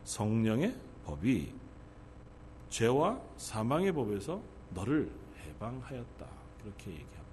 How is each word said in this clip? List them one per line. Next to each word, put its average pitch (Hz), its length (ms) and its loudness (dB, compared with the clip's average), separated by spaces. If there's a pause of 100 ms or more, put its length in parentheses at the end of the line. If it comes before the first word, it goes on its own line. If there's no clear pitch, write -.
성령의 113 720 4 (280)
법이 82 480 2 (1160)
죄와 147 500 6 (180)
사망의 139 560 2
법에서 123 460 0 (340)
너를 127 360 4 (340)
해방하였다. 117 840 -8 (340)
그렇게 101 300 -10
얘기합니다. 76 300 -10 (120)